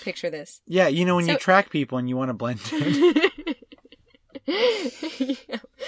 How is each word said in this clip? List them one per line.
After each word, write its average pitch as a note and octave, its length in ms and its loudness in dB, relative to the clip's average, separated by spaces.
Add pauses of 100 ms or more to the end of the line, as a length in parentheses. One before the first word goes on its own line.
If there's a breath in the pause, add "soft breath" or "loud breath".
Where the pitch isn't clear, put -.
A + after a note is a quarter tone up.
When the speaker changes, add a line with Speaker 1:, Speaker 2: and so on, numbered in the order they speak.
Speaker 1:
picture - 280 -6
this. D3+ 360 -12
Speaker 2:
Yeah, F3 220 4
you D#3+ 160 2
know, F3+ 140 4
when E3+ 100 0
you D4 60 2
Speaker 1:
So C4+ 60 0
Speaker 2:
track F#3+ 300 4
people C3 280 -4
and B2 100 -4
you B2+ 80 -2
wanna C3 200 -2
blend A#2 260 -4 (100)
in. D4+ 420 4 (140)
Speaker 1:
<laughs> - 60 -4 (1120)
Yeah. D#4+ 1120 -2 (280 loud breath)